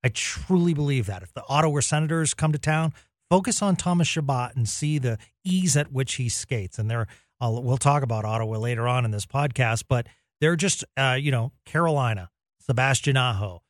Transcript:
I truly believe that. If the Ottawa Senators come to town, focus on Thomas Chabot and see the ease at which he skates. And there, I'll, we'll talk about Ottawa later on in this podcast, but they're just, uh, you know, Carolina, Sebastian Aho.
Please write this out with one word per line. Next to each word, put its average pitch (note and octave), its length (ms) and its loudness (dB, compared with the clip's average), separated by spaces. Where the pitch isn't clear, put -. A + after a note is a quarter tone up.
I B2+ 60 2
truly F3 640 0
believe C#3 340 0
that. F#2 160 -8
If - 100 -20
the B2+ 140 -14
Ottawa D3 340 2
Senators D#3 520 0
come D#3 180 0
to D3 80 -2
town, D#3 340 0
focus F3+ 340 2
on F#3+ 120 4
Thomas F3 320 2
Chabot C3+ 480 -2
and A2+ 140 0
see D3+ 300 -2
the A#2+ 180 -2
ease F#3 320 2
at D3 160 0
which C3 240 -2
he B2 140 -2
skates. - 480 -6
And A2 120 -2
there, A#2 180 -2
I'll, A#2 220 -2
we'll B2+ 140 2
talk C#3+ 260 2
about A2+ 220 -2
Ottawa A2 320 -2
later A#2 300 -2
on B2 180 0
in A2 40 0
this G#2 160 -4
podcast, B2+ 640 0
but A#2+ 160 0
they're E3 140 4
just, F#3 280 0
uh, C3 220 2
you C#3+ 120 0
know, B2 200 0
Carolina, C3 640 0
Sebastian C3 580 2
Aho. G#2 520 -2